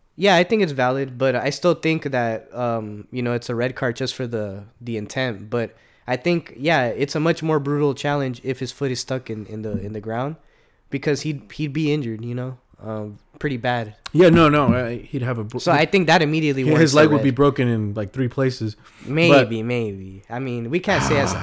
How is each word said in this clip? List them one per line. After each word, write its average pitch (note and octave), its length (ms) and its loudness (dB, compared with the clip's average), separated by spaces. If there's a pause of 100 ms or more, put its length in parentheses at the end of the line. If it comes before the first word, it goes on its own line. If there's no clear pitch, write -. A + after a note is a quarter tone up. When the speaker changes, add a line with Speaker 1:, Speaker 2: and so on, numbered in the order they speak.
(160)
Speaker 1:
Yeah, F#3 200 4
I F3+ 80 6
think G#3+ 180 2
it's D#3 100 0
valid, C3 460 0
but C3 180 2
I A#2+ 140 0
still E3+ 240 2
think D#3+ 300 0
that, A#2+ 500 -2
um, A2 580 -4
you B2 100 -6
know, A#2+ 120 -2
it's A#2 140 -4
a B2 60 -4
red B2 220 -2
card A#2+ 200 -2
just B2 180 -4
for B2+ 120 -6
the, G#2 380 -6 (160)
the A#2 160 -6
intent. G#2 520 -6
But A2+ 280 -4 (320)
I B2+ 80 0
think, E3+ 400 -2
yeah, C#3+ 300 0
it's A#2 280 -4
a D#3 60 -2
much E3 220 0
more D#3 180 0
brutal C#3+ 340 0
challenge C#3 480 -4
if C3 160 -4
his B2+ 140 -6
foot C#3 180 -4
is B2 100 -4
stuck B2+ 300 -6
in, G#2+ 160 -10
in G#2+ 160 -10
the, G#2 160 -4
in G2+ 140 -8
the G#2+ 80 -8
ground, A#2+ 360 -6 (540)
because C#3+ 320 -2
he'd, D3 200 -6 (100)
he'd D3 200 -6
be D3+ 200 0
injured, A#2 320 -4
you A#2+ 100 -8
know, B2+ 240 -8 (240)
um, G#2+ 360 -8 (200)
pretty C#3 200 -4
bad. A#2 360 -4 (180)
Speaker 2:
Yeah, E3+ 180 8
no, E3 180 8
no, C#3+ 260 4
uh, B2 140 -2
he'd A#2+ 340 -8
have B2 160 -4
a G#2+ 60 -6
bro-, A2+ 160 -8
Speaker 1:
So F3 100 0
I D#3 160 4
think F3+ 220 2
that E3+ 120 6
immediately D3+ 440 0
Speaker 2:
his D3 80 2
Speaker 1:
warrants D3+ 220 6
Speaker 2:
leg D3+ 160 8
Speaker 1:
the D3+ 40 4
Speaker 2:
would C#3 80 2
be C#3 80 2
Speaker 1:
red. A#2+ 60 0
Speaker 2:
broken C3+ 320 4
in, G#2+ 260 -2
like, G#2+ 180 -6
three C3 160 -2
places. B2+ 480 -4 (300)
Speaker 1:
Maybe, D#3+ 240 4 (300)
Speaker 2:
But A2+ 60 -4
Speaker 1:
maybe. G2 600 -6
I A#2+ 120 -8
mean, A#2+ 300 -6
we F3 100 -2
can't F3+ 240 0
say C#3+ 160 2
as F#2 120 0 (100)